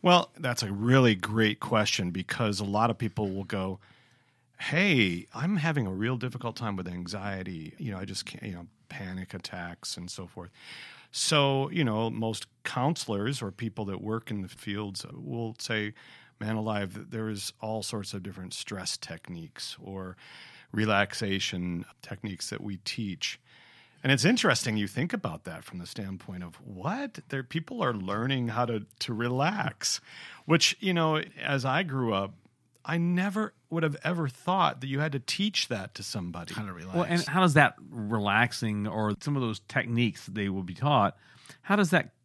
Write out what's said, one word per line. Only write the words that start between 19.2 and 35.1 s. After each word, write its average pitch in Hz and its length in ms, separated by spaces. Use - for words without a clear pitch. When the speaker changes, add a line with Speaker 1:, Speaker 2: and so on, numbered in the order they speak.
Speaker 1:
or 95 360
relaxation 98 1120
techniques - 480
that - 120
we 101 160
teach." - 640
And 135 120
it's 113 120
interesting 165 520
you 104 100
think 127 240
about 101 320
that 82 220
from 90 140
the 175 60
standpoint 95 580
of, 85 120
what? 170 540
There, 135 140
people 170 400
are 123 100
learning 113 560
how 117 160
to, 113 200
to - 140
relax, 127 840
which, - 340
you 185 140
know, 160 280
as 139 240
I 139 180
grew 131 300
up, 98 200
I 165 120
never 185 560
would 165 140
have 147 200
ever 165 260
thought 165 520
that 135 60
you 135 120
had 151 120